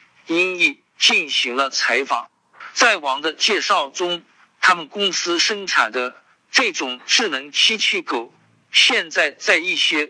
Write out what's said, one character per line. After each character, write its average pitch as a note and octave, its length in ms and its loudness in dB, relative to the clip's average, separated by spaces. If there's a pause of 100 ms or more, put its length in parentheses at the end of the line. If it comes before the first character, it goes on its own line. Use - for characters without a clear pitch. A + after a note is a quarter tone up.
(280)
英 F3+ 300 0
译， D3+ 220 0 (180)
进 F#3 320 2
行 B2+ 280 -2
了 C3+ 120 0
采 B2+ 360 0
访。 A#2+ 240 -4 (440)
在 A#3 220 4
王 C#3+ 260 -4
的 D#3 120 -2
介 G3+ 260 0
绍 E3 300 0
中， F3 340 -4 (380)
他 F#3 120 6
们 E3 140 -6
公 G3+ 240 -2
司 E3+ 260 -2
生 G3 300 0
产 A#2+ 240 0
的 B2 240 -4 (340)
这 A#3 220 2
种 B2+ 340 -6
智 A#3 220 2
能 C#3+ 240 -6
机 A3 260 2
器 G3 240 0
狗 A#2+ 320 -6 (400)
现 G3 380 2
在 D#3+ 200 0
在 F#3 260 0
一 E3+ 180 -2
些 D3+ 340 0